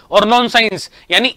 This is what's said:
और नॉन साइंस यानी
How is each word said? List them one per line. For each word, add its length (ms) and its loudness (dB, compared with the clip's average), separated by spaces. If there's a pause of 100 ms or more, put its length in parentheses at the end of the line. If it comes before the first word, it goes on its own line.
और 180 2
नॉन 200 2
साइंस 420 -2 (200)
यानी 260 0